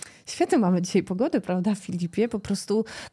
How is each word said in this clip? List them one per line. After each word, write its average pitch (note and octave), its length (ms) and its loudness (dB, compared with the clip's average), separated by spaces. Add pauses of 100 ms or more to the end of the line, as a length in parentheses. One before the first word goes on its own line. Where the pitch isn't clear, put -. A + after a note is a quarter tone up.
(260)
świetnie F4 320 2
mamy F#3 240 4
dzisiaj F3+ 200 2
pogodę, A3 380 0
prawda, F3+ 340 0
Filipie? F3+ 540 -2
Po A3+ 120 -4
prostu G3+ 440 -2 (280)